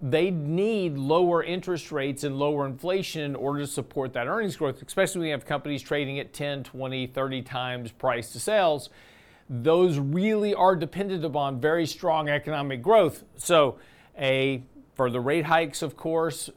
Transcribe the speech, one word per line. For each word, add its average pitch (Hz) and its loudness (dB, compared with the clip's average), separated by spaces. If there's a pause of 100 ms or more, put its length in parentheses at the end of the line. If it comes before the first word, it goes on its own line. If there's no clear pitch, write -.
they 156 2
need 175 0
lower 165 4
interest 170 -6
rates 139 -4
and 135 -2
lower 143 0
inflation 165 -4
in 143 -4
order 143 -2
to 139 -6
support 131 -6
that 120 -4
earnings 196 -4
growth, 135 -2
especially 185 0
when 160 -2
you 151 0
have 135 -6
companies 143 -4
trading 143 -2
at - -12
ten, 143 -6
twenty, 131 -6
thirty 131 -4
times 123 -6
price 120 -2
to 120 -10
sales. 180 2 (600)
Those 156 4
really 202 2
are 196 6
dependent 175 -4
upon 139 -2
very 160 2
strong 160 0
economic 143 -2
growth. 190 4 (140)
So 151 4 (400)
a, 135 0 (320)
for 123 2
the 123 -2
rate 147 0
hikes, 165 0
of 147 -6
course, 160 -2